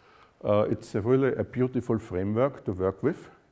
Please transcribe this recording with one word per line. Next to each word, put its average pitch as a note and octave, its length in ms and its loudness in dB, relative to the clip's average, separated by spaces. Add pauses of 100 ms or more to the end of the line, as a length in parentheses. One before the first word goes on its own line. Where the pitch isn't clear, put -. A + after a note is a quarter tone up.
(440)
uh, G#2 260 4
it's - 240 -6
a A2 60 0
really B2+ 360 2
a G#2+ 80 0
beautiful B2 540 0
framework A2 640 -2
to G#2+ 80 -2
work F#2 300 -2
with E3 280 -2 (220)